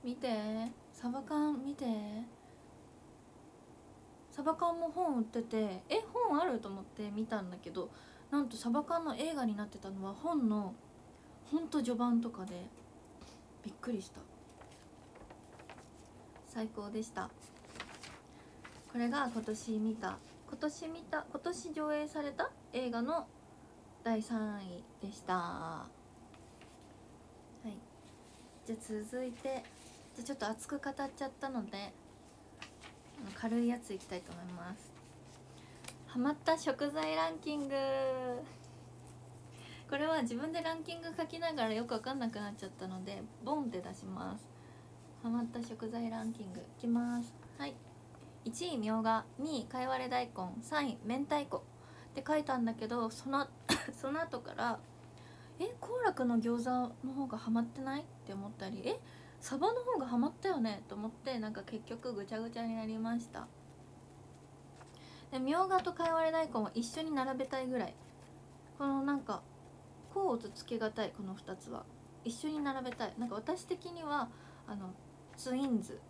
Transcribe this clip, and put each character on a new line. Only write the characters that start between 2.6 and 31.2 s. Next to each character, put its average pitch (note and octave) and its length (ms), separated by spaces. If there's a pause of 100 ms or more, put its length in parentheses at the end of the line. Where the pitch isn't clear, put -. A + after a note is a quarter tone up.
サ D4 120
バ D#4+ 120
缶 E4+ 240
も E4 120
本 D#4+ 280
売 A3+ 40
っ - 20
て A#3 180
て、 G#3+ 460
「え、 G#4+ 240
本 G#4 280
あ F4 40
る？」 B3+ 140
と A3 100
思 G3 140
っ - 20
て G#3 260
見 G#3+ 160
た A3 140
ん F#3 100
だ F3+ 80
け - 120
ど、 F3 200 (400)
な C#4+ 120
ん B3 60
と A3+ 80
サ A#3+ 140
バ C#4+ 120
缶 E4+ 220
の C4 120
映 D#4 180
画 C4+ 100
に G#3+ 120
な G#3 80
っ G#3 40
て G3+ 100
た G3 100
の F#3+ 160
は G3 80
本 D4 360
の G#3 260 (760)
ほ D#4 100
ん D#4+ 80
と D4 140
序 A#3 160
盤 A#3+ 220
と A#3 100
か F#3+ 140
で、 F3+ 220 (960)
び - 80
っ - 100
く A#3+ 120
り G3+ 80
し - 100
た。 - 100 (2250)
最 A3 200
高 G#3 220
で A3 120
し A3 100
た。 F#3 180 (1600)
こ A#3+ 80
れ A#3+ 100
が A3 240
今 A3+ 100
年 G#3+ 360
見 A3 160
た、 G3 240 (300)
今 - 100
年 D4+ 300
見 E4 140
た、 D#4 280
今 C#4 100
年 F4 320
上 D4+ 220
映 D4+ 140
さ D4+ 140
れ C#4+ 80
た F4 200 (220)
映 B3 180
画 A#3 120
の D4+ 240 (760)
第 A3 200
三 G#3+ 400
位 F3+ 220 (220)
で G3+ 60
し - 100
た。 F#3 120
は E3+ 520 (1800)
い。 A#3 40 (1000)
じ A3+ 60
ゃ A3 40
あ - 100
続 A3 380
い B3+ 80
て、 C4 320 (500)
じ - 60
ゃ - 0
あ - 40
ち C4+ 80
ょ - 20
っ C4 40
と G#3 100
熱 A3 200
く C#4+ 100
語 C#4 120
っ C4+ 40 (200)
ち - 80